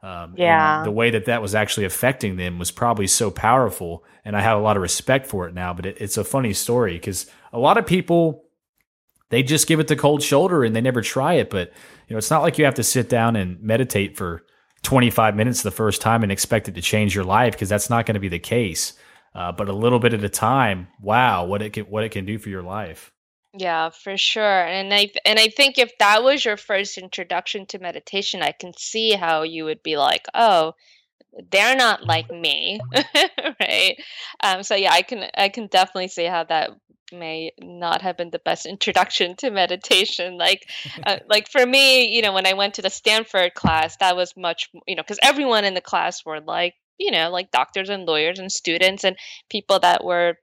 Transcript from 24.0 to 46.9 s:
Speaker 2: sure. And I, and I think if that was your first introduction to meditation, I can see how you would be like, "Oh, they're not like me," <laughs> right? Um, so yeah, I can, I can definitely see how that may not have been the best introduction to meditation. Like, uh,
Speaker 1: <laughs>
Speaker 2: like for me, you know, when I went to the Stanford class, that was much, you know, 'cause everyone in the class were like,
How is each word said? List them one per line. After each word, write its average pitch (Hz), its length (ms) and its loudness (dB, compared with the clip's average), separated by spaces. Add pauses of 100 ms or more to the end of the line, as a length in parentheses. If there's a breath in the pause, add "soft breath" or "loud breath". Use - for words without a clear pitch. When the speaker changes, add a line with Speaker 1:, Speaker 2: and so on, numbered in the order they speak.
Speaker 2:
sure. 202 480 2
And 196 280 -4
I, 202 180 2 (140)
and 214 140 4
I 220 100 6
think 269 280 2
if 240 220 2
that 214 240 6
was 269 220 2
your 208 120 -2
first 202 400 -6
introduction 185 680 -8
to 196 120 -12
meditation, 185 600 -6
I 147 100 0
can 180 260 -16
see 220 360 -2
how 165 300 0
you 160 220 -8
would 156 180 -8
be 156 140 -4
like, 139 360 0
"Oh, 175 400 4 (800 soft breath)
they're 220 240 4
not 233 300 2
like 165 260 0
me," 170 480 -4 (140)
<laughs> 294 680 0
right? - 360 0 (460 loud breath)
Um, 190 200 0
so 208 120 -2
yeah, 190 180 4
I 180 100 4
can, 202 220 -8 (120)
I 196 120 2
can 208 180 -10
definitely 185 420 0
see 170 160 -4
how 170 200 -2
that 160 260 -2 (400)
may 160 400 -10 (100)
not 175 420 -4
have 185 140 -6
been 170 140 -8
the 170 80 -8
best - 260 -4
introduction 185 720 -2
to 262 140 -4
meditation. 185 840 0
Like, 180 320 -2 (360 loud breath)
uh, 202 180 0
Speaker 1:
<laughs> - 60 -20
Speaker 2:
like 208 200 0
for 254 160 4
me, 262 500 4
you 233 80 2
know, 202 100 0
when 190 140 2
I 190 60 2
went 202 220 -2
to 220 80 -10
the 190 60 -2
Stanford 214 640 0
class, 160 420 0
that 185 180 2
was 180 220 -4
much, 170 320 -6 (180)
you 185 80 -6
know, 160 80 -8
'cause 208 200 -10
everyone 254 420 2
in 190 100 -2
the 180 60 -4
class 175 440 -4
were 156 160 -10
like, 170 340 -6 (240)